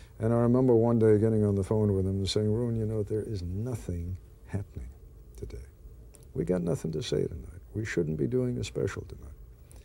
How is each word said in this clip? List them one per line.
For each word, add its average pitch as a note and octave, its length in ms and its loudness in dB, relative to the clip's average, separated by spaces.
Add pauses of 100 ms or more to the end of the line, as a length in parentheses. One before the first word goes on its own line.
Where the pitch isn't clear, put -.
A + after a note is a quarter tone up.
(180)
And A2 140 0
I A#2 40 4
remember A#2+ 380 6
one A#2 240 6
day G#2+ 200 8
getting A2 260 4
on G#2 100 4
the G2 100 2
phone G#2+ 300 2
with F#2+ 120 2
him F#2+ 100 0
and G2 120 -2
saying, G#2+ 220 0
"Roone, A#2 260 0
you A2 100 -2
know, G#2+ 160 -2
there G#2+ 200 -2
is G#2 200 -6
nothing F2+ 760 -6 (300)
happening - 420 -8 (480)
today. - 300 -12 (680)
We - 120 -2
got F2+ 180 0
nothing D#3+ 300 -2
to - 100 -4
say - 240 -2
tonight. - 340 -12 (140)
We G#2+ 100 -4
shouldn't - 320 -2
be D3 100 0
doing B2 320 -2
a A2+ 60 -4
special - 380 -6
tonight." - 320 -16 (500)